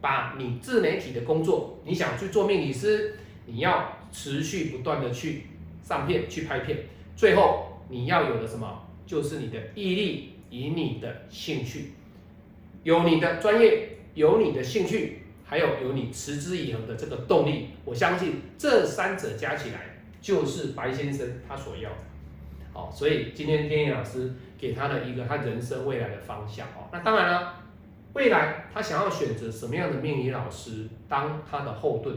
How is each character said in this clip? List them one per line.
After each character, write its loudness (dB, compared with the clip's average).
把 0
你 -4
自 4
媒 4
体 -6
的 -4
工 2
作， 0
你 -2
想 0
去 -4
做 4
命 4
理 0
师， 2
你 -8
要 2
持 -4
续 -4
不 -6
断 -2
的 -2
去 -6
上 -4
片、 0
去 -6
拍 -4
片。 -4
最 8
后 6
你 -4
要 4
有 0
的 -6
什 -8
么？ -10
就 -2
是 -2
你 -6
的 -6
毅 0
力 -2
与 -6
你 -2
的 -10
兴 -6
趣。 -8
有 6
你 6
的 2
专 6
业， 6
有 8
你 4
的 -2
兴 0
趣， -2
还 0
有， 4
有 -2
你 -2
持 -8
之 -4
以 -4
恒 -6
的 -8
这 -6
个 -8
动 8
力， 0
我 -6
相 2
信 -2
这 6
三 0
者 -6
加 -4
起 -6
来 -8
就 2
是 -4
白 -4
先 -2
生 -4
他 -8
所 -8
要 -8
的。 -10
好， -10
所 0
以 2
今 -6
天 2
天 4
野 2
老 -2
师 -4
给 -4
他 -2
的 -2
一 -6
个 -6
他 -2
人 -2
生 -4
未 0
来 -2
的 -10
方 -10
向 -10
哦。 -14
那 -8
当 4
然 4
了， 0
未 6
来 2
他 -6
想 0
要 2
选 -2
择 -8
什 -10
么 -4
样 0
的 -2
命 -2
理 0
老 -4
师 -10
当 -2
他 -6
的 -6
后 0
盾 -4